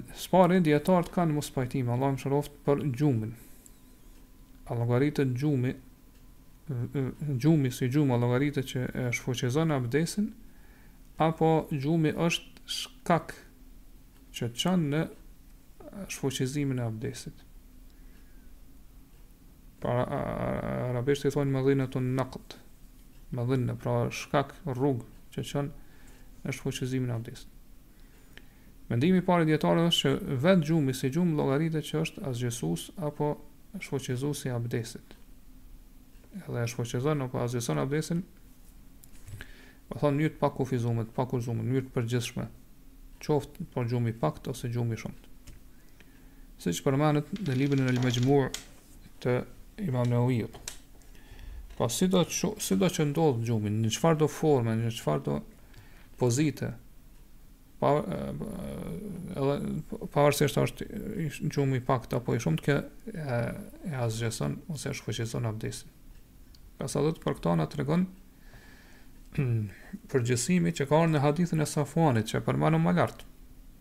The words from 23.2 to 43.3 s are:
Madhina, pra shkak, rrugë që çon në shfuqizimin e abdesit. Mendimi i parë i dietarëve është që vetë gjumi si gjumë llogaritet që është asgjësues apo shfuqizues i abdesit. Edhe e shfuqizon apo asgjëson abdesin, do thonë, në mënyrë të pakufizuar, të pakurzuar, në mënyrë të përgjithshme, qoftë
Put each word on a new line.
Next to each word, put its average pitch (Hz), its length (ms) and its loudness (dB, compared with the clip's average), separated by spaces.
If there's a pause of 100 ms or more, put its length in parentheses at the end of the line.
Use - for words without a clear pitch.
Madhina, 120 380 0
pra 120 380 0
shkak, - 420 -2 (140)
rrugë 127 360 0 (300)
që 123 100 -4
çon 143 240 -4 (760)
në 139 100 -4
shfuqizimin 127 560 -2
e 117 60 -2
abdesit. - 360 -12 (1300)
Mendimi 160 320 4
i 175 60 0
parë 175 180 4
i 156 60 4
dietarëve 170 420 4
është - 120 2
që 139 320 2 (100)
vetë 175 240 6
gjumi 151 260 4
si 135 160 -2
gjumë 170 240 2
llogaritet 147 540 2
që 156 160 0
është - 240 -8
asgjësues 123 560 -2 (180)
apo 147 300 -2 (500)
shfuqizues 135 640 -4
i 127 80 -2
abdesit. 120 600 -6 (1200)
Edhe 131 260 -6
e 117 80 -2
shfuqizon 131 540 -2
apo 123 180 -4
asgjëson 123 400 -2
abdesin, 156 400 -2 (1700)
do - 100 -10
thonë, 147 140 2
në 139 80 2
mënyrë 156 140 0
të - 60 -18
pakufizuar, 120 600 0
të 110 140 -10
pakurzuar, 120 400 -2
në 110 100 -4
mënyrë 131 220 0
të - 60 -18
përgjithshme, 120 520 -2 (760)
qoftë - 500 -2